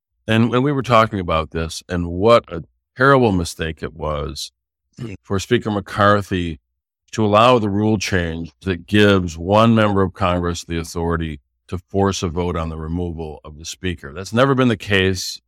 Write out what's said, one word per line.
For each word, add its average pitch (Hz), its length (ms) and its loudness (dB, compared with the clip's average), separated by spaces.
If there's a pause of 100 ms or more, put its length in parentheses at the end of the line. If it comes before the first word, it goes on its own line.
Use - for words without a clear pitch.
(260)
And 113 240 2
when 123 120 0
we 147 100 0
were 135 100 -4
talking 110 360 2
about 82 320 -2
this 80 380 -6
and 87 200 -4
what 104 440 4
a 82 120 -8 (300)
terrible 127 380 4
mistake 85 500 -4
it 78 120 -10
was 76 580 -8 (720)
for 98 180 -4
Speaker 113 300 -2
McCarthy 101 920 0 (520)
to 110 120 0
allow 113 340 6
the 107 100 -2
rule 107 300 0
change 82 640 -4
that 90 260 -6
gives 98 500 4
one 107 380 4
member 104 280 2
of 92 100 -2
Congress 87 520 -2
the 85 140 -6
authority 82 640 -4 (260)
to 92 120 -8
force 98 440 -2
a 92 60 -2
vote 85 280 -4
on 82 120 -4
the 80 80 -8
removal 80 680 -8
of 76 140 -18
the 80 60 -18
speaker. 82 480 -8
That's 92 200 -12
never 131 220 2
been 127 140 2
the 110 80 0
case 95 720 0